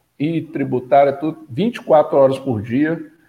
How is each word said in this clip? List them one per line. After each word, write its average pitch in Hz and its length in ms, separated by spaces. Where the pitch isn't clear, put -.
e 160 220
tributária, 139 720
tudo, 156 360
vinte 190 280
e - 40
quatro 151 360
horas 131 220
por 123 220
dia, 147 400